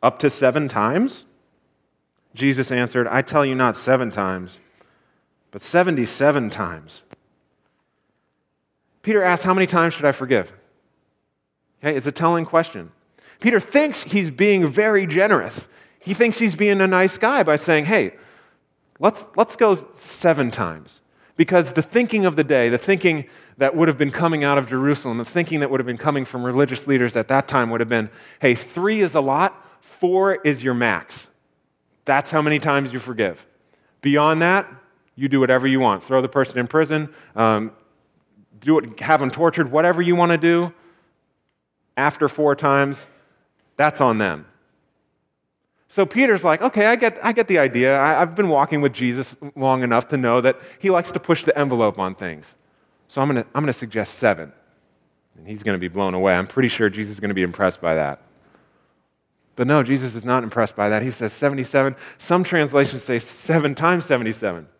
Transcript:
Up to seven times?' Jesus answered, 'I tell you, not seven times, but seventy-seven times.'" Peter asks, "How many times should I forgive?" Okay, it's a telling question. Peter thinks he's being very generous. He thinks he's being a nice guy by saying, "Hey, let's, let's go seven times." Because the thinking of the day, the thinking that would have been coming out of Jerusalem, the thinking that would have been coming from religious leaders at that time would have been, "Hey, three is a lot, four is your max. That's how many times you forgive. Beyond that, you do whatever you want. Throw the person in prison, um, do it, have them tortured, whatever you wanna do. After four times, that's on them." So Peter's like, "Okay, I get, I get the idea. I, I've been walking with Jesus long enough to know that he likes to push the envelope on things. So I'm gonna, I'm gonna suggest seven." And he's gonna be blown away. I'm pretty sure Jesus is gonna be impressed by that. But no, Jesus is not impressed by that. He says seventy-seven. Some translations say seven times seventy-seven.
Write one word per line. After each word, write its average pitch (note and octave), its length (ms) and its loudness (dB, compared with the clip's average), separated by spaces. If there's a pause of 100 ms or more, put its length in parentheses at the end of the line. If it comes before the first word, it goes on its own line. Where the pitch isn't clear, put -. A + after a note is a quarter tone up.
Up B2 160 2
to D3+ 100 2
seven C3+ 400 0
times?' C3+ 560 -2 (1080)
Jesus C3 380 0
answered, B2 340 0
'I B2+ 160 0
tell C#3+ 240 0
you, C3 80 -2
not B2+ 220 0
seven B2+ 340 0
times, F#2 480 -6 (920)
but G2+ 100 -14
seventy-seven C#3+ 880 0
times.'" E2+ 520 -10 (2000)
Peter G#3+ 200 2
asks, F3+ 220 2
"How F#3 100 4
many F#3 140 2
times E3+ 260 2
should D3 120 -2
I C#3 60 4
forgive?" B2+ 400 -2 (1300)
Okay, D3 160 -4
it's C3 120 -4
a C#3+ 60 -4
telling E3 320 0
question. G#2+ 460 -2 (480)
Peter A3+ 220 2
thinks D4 420 0
he's F#3+ 280 -2
being F#3 360 2
very G3 400 0
generous. E3 600 0 (320)
He F#3+ 140 -6
thinks A#3 240 0
he's G#3 180 0
being G3+ 240 2
a F#3+ 60 2
nice F#3 320 2
guy A#3+ 260 0
by D3+ 120 2
saying, D3+ 280 0
"Hey, D#3 300 0 (840)
let's, - 380 -2
let's A3+ 180 0
go G#3+ 320 2 (120)
seven D3 520 0
times." E2 500 -10 (360)
Because E3 380 2
the D#3+ 80 0
thinking A3 420 0
of E3 120 0
the D#3 80 2
day, B2+ 240 2
the A#2+ 100 0
thinking E3 480 -2 (320)
that C#3 180 0
would E3 120 4
have C#3 100 -2
been C#3+ 140 0
coming D#3+ 300 -2
out C#3+ 140 2
of C3 120 -2
Jerusalem, C3 500 -2
the A#2+ 60 -6
thinking D#3+ 360 -4
that C#3 100 -2
would C3 100 -2
have A#2+ 60 -4
been A#2+ 120 -8
coming C#3+ 260 -2
from B2 180 -10
religious B2+ 440 -2
leaders B2 280 2
at A2+ 140 -2
that C3+ 180 0
time A#2+ 240 0
would A#2 100 -2
have A#2 80 -2
been, A2+ 200 -2 (320)
"Hey, B2+ 140 4
three G3+ 460 -4
is E3+ 140 -2
a D#3+ 60 2
lot, C#3+ 340 0 (260)
four F#3 560 0
is C3+ 280 -2
your C3 100 0
max. A2+ 540 -4 (800)
That's C#3 240 0
how D#3+ 100 0
many D3+ 180 0
times C#3 340 -2
you B2+ 60 -8
forgive. A2+ 460 -6 (560)
Beyond D3 420 2
that, F#3+ 240 2 (500)
you C3+ 120 -4
do C3+ 120 2
whatever B2+ 260 4
you C3 140 2
want. G#2 220 2
Throw C3 200 0
the B2+ 60 -2
person B2+ 300 -2
in B2 80 -2
prison, D3+ 460 -2 (220)
um, A2 380 2 (880)
do D3+ 180 2
it, A2+ 220 -8
have D3+ 200 2
them C3 100 -2
tortured, D#3 420 0
whatever E3 300 2
you F3 120 2
wanna E3+ 240 2
do. E3+ 340 0 (1200)
After C#3+ 320 0
four D3 260 0
times, C#3 520 0 (680)
that's D3 240 0
on A#2+ 180 2
them." E2+ 280 -4 (1400)
So G3 160 2
Peter's G#3+ 380 2
like, E3 180 2
"Okay, G#3+ 260 2
I A#3 100 4
get, A#3 260 0
I A#3 100 0
get A3+ 140 0
the F#3 120 2
idea. C3 380 2
I, C#3+ 240 2
I've E3 140 0
been G3+ 140 0
walking D3+ 320 0
with C#3 120 0
Jesus B2 440 -4 (180)
long C3 280 0
enough A#2+ 260 0
to D3+ 80 -4
know B2 240 2
that B2+ 180 0 (200)
he G3 120 -2
likes F3 220 0
to E3+ 80 -4
push - 240 -2
the - 120 2
envelope A#2+ 420 0
on F#2+ 180 -6
things. D#2+ 400 -12 (500)
So - 140 -8
I'm C#3 80 0
gonna, B2+ 260 -2
I'm C#3 80 -2
gonna D3 100 -2
suggest A2 420 -8
seven." D#2+ 380 -2 (840)
And D#2+ 80 -20
he's G#2 160 -14
gonna G2+ 160 -2
be F2+ 100 -6
blown F#2 260 -4
away. F#2 200 4
I'm F#2 140 -2
pretty B2+ 200 0
sure A2 220 0
Jesus G#2 220 -10
is G2+ 80 -14
gonna G#2 120 -4
be F#2+ 100 -2
impressed F2+ 380 -2
by E2 140 0
that. C#2+ 260 -4 (1400)
But B2 120 -2
no, D3 160 4
Jesus B2+ 320 -2
is G#2+ 80 -12
not B2 180 0
impressed A2 320 -2
by G#2 140 0
that. G#2+ 140 0
He B2+ 100 -6
says A2 200 -6
seventy-seven. C3+ 600 -2 (240)
Some F3+ 240 0
translations C#3 600 0
say A#2+ 160 -2
seven D3 560 -2
times E3+ 280 0
seventy-seven. A2 600 -4 (140)